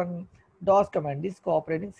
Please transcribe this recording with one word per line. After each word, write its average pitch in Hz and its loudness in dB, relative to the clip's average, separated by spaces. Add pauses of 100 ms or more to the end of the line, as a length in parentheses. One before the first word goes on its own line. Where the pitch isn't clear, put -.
one, 175 -4 (560)
dos 202 6
command, 147 -2
disk 190 -8 (100)
operating 160 -2